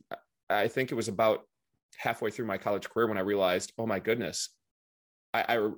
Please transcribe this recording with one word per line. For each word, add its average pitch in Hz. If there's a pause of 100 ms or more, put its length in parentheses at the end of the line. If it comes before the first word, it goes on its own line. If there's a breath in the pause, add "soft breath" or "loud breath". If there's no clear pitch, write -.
(500)
I 101
think 131
it 156
was 113
about 107 (540)
halfway 117
through 117
my 98
college 101
career 113
when 107
I -
realized, 95
"Oh 117
my 104
goodness," 110 (840)
I, 113
I, 107